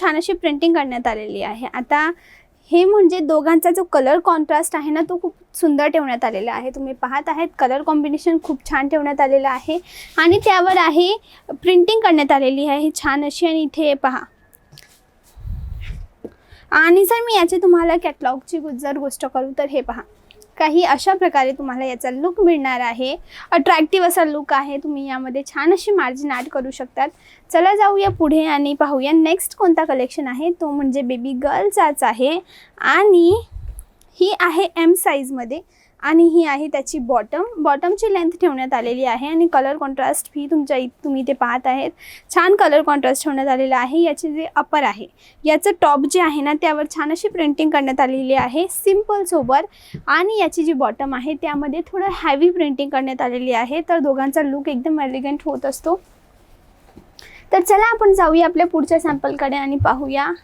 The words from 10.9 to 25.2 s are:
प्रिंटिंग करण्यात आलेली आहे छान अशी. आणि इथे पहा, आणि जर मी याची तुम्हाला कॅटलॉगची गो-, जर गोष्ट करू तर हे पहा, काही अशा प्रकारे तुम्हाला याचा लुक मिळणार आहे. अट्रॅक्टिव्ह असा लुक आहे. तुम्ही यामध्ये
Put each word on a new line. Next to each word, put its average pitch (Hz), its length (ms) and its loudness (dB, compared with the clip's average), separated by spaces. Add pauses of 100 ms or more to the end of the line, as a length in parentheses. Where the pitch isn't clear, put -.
प्रिंटिंग 359 500 4
करण्यात 311 300 4
आलेली 269 360 2
आहे 294 280 0
छान 294 300 -2
अशी. 294 220 -2
आणि 320 140 0
इथे 302 320 0
पहा, 269 300 -2 (2500)
आणि 339 340 6
जर 466 200 0
मी 453 100 -2
याची 359 220 2
तुम्हाला 339 460 4
कॅटलॉगची 277 540 -4
गो-, 294 200 -8
जर 285 200 -6
गोष्ट 277 280 -6
करू 262 320 -4
तर 285 120 -2
हे 269 120 -2
पहा, 240 200 -10 (560)
काही 311 260 2
अशा 339 300 2
प्रकारे 311 380 2
तुम्हाला 262 340 -8
याचा 254 260 -6
लुक 349 300 -4
मिळणार 277 380 2
आहे. 247 360 -4 (360)
अट्रॅक्टिव्ह 339 560 2
असा 349 180 2
लुक 294 280 -4
आहे. 277 240 -2
तुम्ही 277 300 -8
यामध्ये 262 380 -8